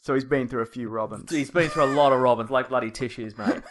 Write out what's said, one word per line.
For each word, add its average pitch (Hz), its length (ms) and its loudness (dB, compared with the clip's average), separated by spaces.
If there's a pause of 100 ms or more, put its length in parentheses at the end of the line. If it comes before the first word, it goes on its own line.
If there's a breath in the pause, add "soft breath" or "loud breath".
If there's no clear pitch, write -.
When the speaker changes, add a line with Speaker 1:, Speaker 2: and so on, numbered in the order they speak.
Speaker 1:
So 139 140 -2
he's 135 100 0
been 135 240 0
through 120 140 -4
a 113 40 -2
few 117 220 -10
Robins. 110 420 -8
Speaker 2:
He's 143 200 -2
been 170 180 2
through 151 160 0
a 135 100 0
lot 143 180 6
of 127 80 4
Robins, 117 300 2
like 127 200 0
bloody 120 200 0
tissues, 110 460 -8
mate. - 340 -2